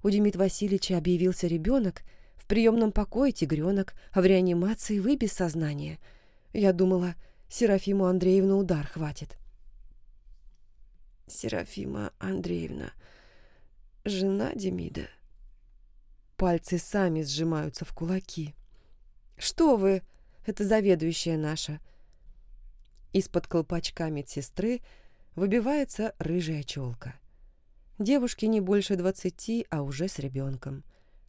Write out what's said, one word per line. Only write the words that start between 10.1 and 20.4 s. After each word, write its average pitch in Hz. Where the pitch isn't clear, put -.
«Серафима -
Андреевна, 175
жена 196
Демида?» 180
Пальцы 175
сами 165
сжимаются 151
в -
кулаки. 165
«Что 302
вы? 190